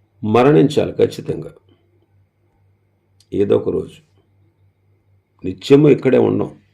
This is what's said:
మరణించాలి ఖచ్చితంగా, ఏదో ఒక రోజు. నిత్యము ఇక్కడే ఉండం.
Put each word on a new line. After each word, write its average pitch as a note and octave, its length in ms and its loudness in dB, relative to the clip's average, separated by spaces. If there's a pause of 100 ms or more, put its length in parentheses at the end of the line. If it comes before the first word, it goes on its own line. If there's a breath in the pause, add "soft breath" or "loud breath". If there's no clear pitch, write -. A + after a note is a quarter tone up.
(240)
మరణించాలి B2+ 680 2
ఖచ్చితంగా, - 600 -6 (1800)
ఏదో G2+ 220 0
ఒక G2+ 120 -4
రోజు. F2 320 -10 (1400)
నిత్యము C#3 440 2
ఇక్కడే B2+ 300 2
ఉండం. G#2+ 400 -4 (160)